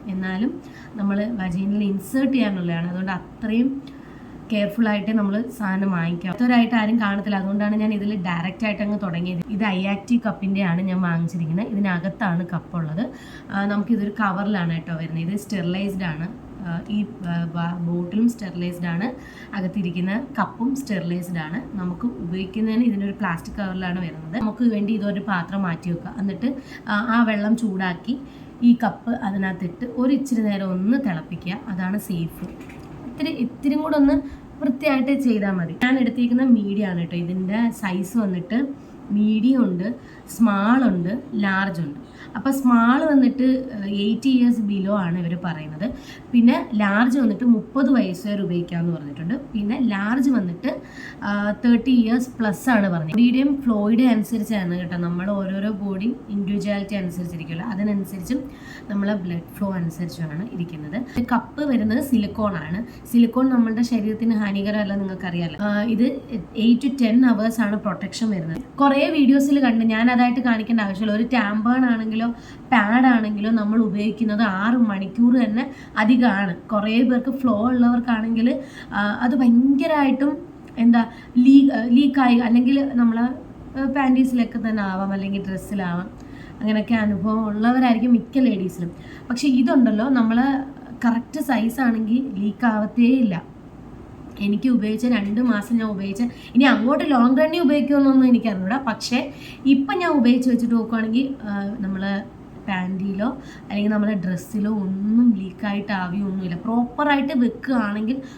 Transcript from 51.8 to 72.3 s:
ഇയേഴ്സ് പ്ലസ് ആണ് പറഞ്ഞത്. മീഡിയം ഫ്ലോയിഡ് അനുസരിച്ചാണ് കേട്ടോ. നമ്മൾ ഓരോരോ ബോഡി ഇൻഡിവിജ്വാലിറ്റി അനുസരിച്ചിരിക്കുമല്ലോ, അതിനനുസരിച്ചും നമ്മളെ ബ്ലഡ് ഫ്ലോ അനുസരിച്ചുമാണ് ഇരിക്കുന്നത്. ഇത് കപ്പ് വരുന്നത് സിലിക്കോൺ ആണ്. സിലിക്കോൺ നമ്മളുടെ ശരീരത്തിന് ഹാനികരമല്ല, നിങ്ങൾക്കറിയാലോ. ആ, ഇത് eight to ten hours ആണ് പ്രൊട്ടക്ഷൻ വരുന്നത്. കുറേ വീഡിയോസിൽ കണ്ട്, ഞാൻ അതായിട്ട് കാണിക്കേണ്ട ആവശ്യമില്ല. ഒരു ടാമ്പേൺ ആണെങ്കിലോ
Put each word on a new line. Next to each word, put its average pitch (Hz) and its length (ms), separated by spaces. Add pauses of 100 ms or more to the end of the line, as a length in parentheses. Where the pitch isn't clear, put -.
ഇയേഴ്സ് 240 380 (100)
പ്ലസ് 214 300
ആണ് 208 200
പറഞ്ഞത്. 160 260
മീഡിയം 262 480
ഫ്ലോയിഡ് 220 380
അനുസരിച്ചാണ് 214 800
കേട്ടോ. 175 180
നമ്മൾ 175 320
ഓരോരോ 196 420
ബോഡി 202 440 (140)
ഇൻഡിവിജ്വാലിറ്റി 202 640
അനുസരിച്ചിരിക്കുമല്ലോ, 170 720
അതിനനുസരിച്ചും 202 720 (500)
നമ്മളെ 202 240
ബ്ലഡ് 175 420
ഫ്ലോ 196 160
അനുസരിച്ചുമാണ് 170 840
ഇരിക്കുന്നത്. 160 420 (200)
ഇത് 240 140
കപ്പ് 254 400
വരുന്നത് 220 320
സിലിക്കോൺ 214 520
ആണ്. 165 560
സിലിക്കോൺ 240 380
നമ്മളുടെ 233 320
ശരീരത്തിന് 226 520
ഹാനികരമല്ല, 202 640
നിങ്ങൾക്കറിയാലോ. 180 640 (100)
ആ, 208 140
ഇത് 226 240 (580)
eight 240 200
to 277 60 (120)
ten 226 160 (120)
hours 226 320
ആണ് 208 140
പ്രൊട്ടക്ഷൻ 202 540
വരുന്നത്. 165 320 (200)
കുറേ 277 280
വീഡിയോസിൽ 277 500
കണ്ട്, 226 260
ഞാൻ 226 260
അതായിട്ട് 247 280
കാണിക്കേണ്ട 226 420
ആവശ്യമില്ല. 202 320
ഒരു 220 100
ടാമ്പേൺ 233 640
ആണെങ്കിലോ 220 360 (500)